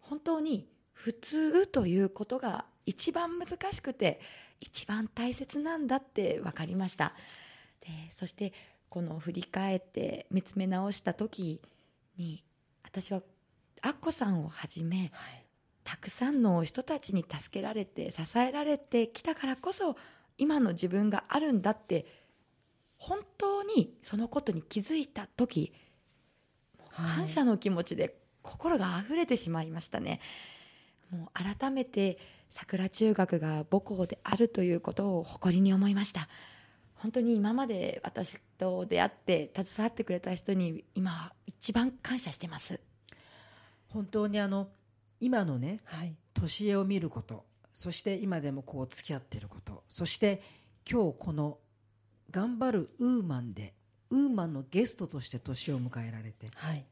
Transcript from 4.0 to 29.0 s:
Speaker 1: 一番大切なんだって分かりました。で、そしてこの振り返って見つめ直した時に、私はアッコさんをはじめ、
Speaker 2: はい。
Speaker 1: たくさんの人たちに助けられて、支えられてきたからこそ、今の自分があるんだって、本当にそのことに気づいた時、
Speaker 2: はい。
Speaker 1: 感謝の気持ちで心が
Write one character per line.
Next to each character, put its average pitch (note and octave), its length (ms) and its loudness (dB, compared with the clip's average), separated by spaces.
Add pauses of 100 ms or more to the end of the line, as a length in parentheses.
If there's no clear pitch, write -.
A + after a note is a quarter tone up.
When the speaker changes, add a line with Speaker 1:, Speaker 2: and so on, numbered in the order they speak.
Speaker 1:
一 - 240 -10
番 G#3+ 240 -2
大 A#3+ 240 -4
切 C4+ 260 -8
な D#4+ 200 -2
ん D4 80 -2
だ B3+ 100 2
っ C4+ 80 -2
て F3 360 0
分 E3+ 120 -4
か D#3+ 140 -6
り F3 80 -6
ま F#3+ 120 0
し F3+ 100 -6
た。 D3 180 0 (680)
で、 - 80 -18 (220)
そ - 160 -10
し - 60 -10
て G3 200 -4 (380)
こ F3+ 100 -6
の D#3+ 180 -4
振 E3 140 -6
り F3+ 120 -4
返 F#3+ 320 0
っ F#3 40 0
て - 500 -6
見 F#3+ 120 2
つ - 160 -8
め F#3+ 80 0
直 F#3+ 260 0
し - 80 -6
た - 140 -2
時 F3+ 480 -4 (560)
に、 E3 260 -8 (380)
私 - 300 -8
は F#3 100 -4 (580)
ア B3+ 100 -2
ッ D4+ 40 -2
コ - 180 -4
さ A3 180 0
ん E3+ 140 2
を D#3+ 40 -6
は - 200 -10
じ E3 160 -8
め、 F3 300 0
Speaker 2:
は - 160 -16
い。 - 140 -20 (380)
Speaker 1:
た - 140 -10
く - 140 -12
さ - 180 -2
ん C#4+ 140 4
の F3+ 220 6
人 B3 180 -6
た D4+ 180 -2
ち - 140 -6
に F3 120 2
助 - 340 -8
け - 20 -4
ら G#3+ 100 -4
れ G#3+ 140 -2
て、 - 240 -8
支 - 100 -8 (180)
え B3+ 140 4
ら D4 120 -2
れ D4 120 2
て A#3 320 2
き - 140 -14
た D#4+ 120 0
か - 120 -6
ら C4 100 0
こ F4+ 160 -4
そ、 F4 240 0 (400)
今 D4+ 240 4
の G#3 120 4
自 E3+ 160 0
分 G3 200 4
が - 200 0
あ D4 120 2
る D4+ 140 2
ん F#3+ 80 4
だ G3 80 4
っ A3 80 0
て、 - 260 -2 (920)
本 G4 240 -6 (180)
当 G4+ 240 2
に G4+ 400 2
そ - 140 -6
の A3+ 100 -2
こ C#4+ 160 -2
と C#4 80 -4
に E3 100 -2
気 - 200 -6
づ D#4 160 -2
い C#4+ 100 0
た - 220 -12
時、 A#3+ 440 0 (1160)
Speaker 2:
は E3 240 -2
い。 - 40 2
Speaker 1:
感 D#3+ 100 0
謝 C#4 160 4
の A#3 120 8
気 G3+ 140 2
持 F3 140 2
ち - 100 -4
で - 240 -2 (240)
心 - 340 0
が F#3 280 2